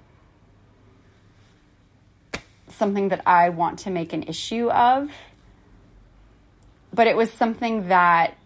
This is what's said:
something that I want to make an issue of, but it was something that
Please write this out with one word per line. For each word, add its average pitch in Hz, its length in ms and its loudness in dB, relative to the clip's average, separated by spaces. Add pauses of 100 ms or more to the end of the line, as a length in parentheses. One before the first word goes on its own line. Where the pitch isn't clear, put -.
(2750)
something 202 400 -2
that 190 180 -4
I 175 240 6
want 170 300 -4
to 202 100 -10
make 170 220 -6
an 156 120 -6
issue 226 460 -6
of, 262 400 2 (1800)
but 220 140 2
it 226 100 2
was 220 160 0
something 226 560 -4
that 175 580 2